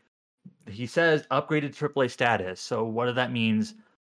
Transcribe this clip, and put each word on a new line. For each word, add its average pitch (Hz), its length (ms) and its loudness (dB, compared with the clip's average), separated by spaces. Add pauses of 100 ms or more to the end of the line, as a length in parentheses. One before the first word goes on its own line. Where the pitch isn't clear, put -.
(680)
he 104 180 -8
says 160 460 2
upgraded 143 400 0
to - 60 -20
triple 143 260 0
A 123 60 2
status. 98 520 0
So 113 240 -4
what 117 300 -2
that 123 160 0
means, 110 420 2 (320)